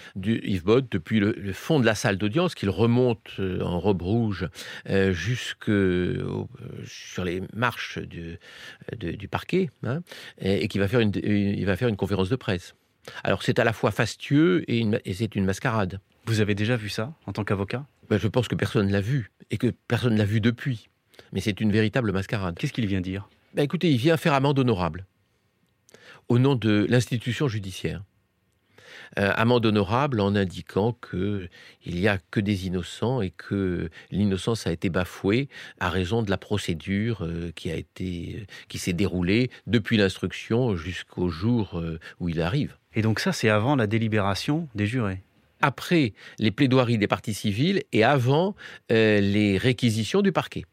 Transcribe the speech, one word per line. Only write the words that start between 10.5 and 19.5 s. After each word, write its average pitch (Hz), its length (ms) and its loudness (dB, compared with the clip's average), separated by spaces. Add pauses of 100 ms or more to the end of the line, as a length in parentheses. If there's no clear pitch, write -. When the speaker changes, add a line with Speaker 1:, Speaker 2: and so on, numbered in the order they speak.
Speaker 1:
et 110 60 0
qui 98 100 -2
va 98 80 2
faire 120 140 2
une, 104 100 4 (120)
une, 101 340 2
il 98 80 -2
va 95 100 0
faire 123 140 0
une 101 80 -2
conférence 95 320 0
de 131 80 0
presse. - 360 -4 (520)
Alors, - 180 2
c'est - 160 2
à 117 60 6
la 113 80 2
fois 107 180 0
fastueux 147 800 2
et 120 100 0
une, 110 240 0
et 101 100 -4
c'est 104 220 -4
une 101 80 2
mascarade. 95 560 0 (260)
Speaker 2:
Vous 113 140 0
avez 104 160 2
déjà 107 220 0
vu 107 100 -6
ça, 113 260 -6 (120)
en - 80 -8
tant 107 100 -2
qu'avocat ? 101 420 -4 (240)
Speaker 1:
Ben, 107 80 4
je 101 120 0
pense 120 180 0
que - 80 -2
personne 98 340 0
l'a 101 120 0
vu, 113 320 -4 (180)